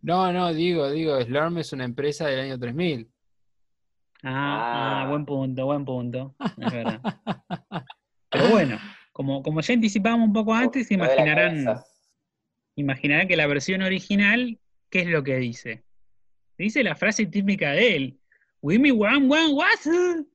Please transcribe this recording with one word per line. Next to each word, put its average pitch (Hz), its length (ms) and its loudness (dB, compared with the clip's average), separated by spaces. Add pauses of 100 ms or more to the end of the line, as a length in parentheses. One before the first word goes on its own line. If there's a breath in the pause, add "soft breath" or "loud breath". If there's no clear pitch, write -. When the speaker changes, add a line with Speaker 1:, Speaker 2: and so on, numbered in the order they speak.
Speaker 1:
No, 180 300 2
no, 180 200 0
digo, 160 380 0
digo, 151 300 0
Slorm 147 380 0
es 156 140 -6
una 131 120 -6
empresa 147 420 -4
del 131 140 -2
año 131 180 -6
tres 120 160 -6
mil. 147 360 -4 (1120)
Speaker 2:
Ah, 131 480 -4
ah, 117 320 -4
Speaker 3:
Ah. 135 40 -6
Speaker 2:
buen 147 160 -4
punto, 131 420 -4
buen 143 180 -2
punto. 127 500 -8 (260)
Es 226 120 -2
verdad. 123 300 -6
Speaker 1:
<laughs> - 880 -10 (420)
Speaker 2:
Pero - 180 2
bueno, 170 300 4 (340 loud breath)
como, 139 300 -4
como 156 200 -2
ya 233 120 0
anticipábamos 226 540 2
un 208 40 4
poco 220 220 2
antes, 240 360 0
Speaker 3:
Lo 202 140 2
de 135 120 4
la 135 80 6
Speaker 2:
imaginarán, 160 400 2
Speaker 3:
cabeza. 110 200 -2 (920)
Speaker 2:
imaginarán 143 520 0
que 175 80 2
la 151 100 2
versión 147 360 0
original, 202 760 0 (320)
¿qué 180 100 0
es 175 80 -2
lo 156 140 2
que 135 140 -2
dice? 120 480 -6 (720)
Dice 220 260 0
la 165 120 0
frase 214 300 0
típica 190 460 0
de 196 240 4
él. 131 240 -6 (400)
"Wimmy 240 320 4
wam 247 360 4
wam 311 260 4
wasu". 349 800 2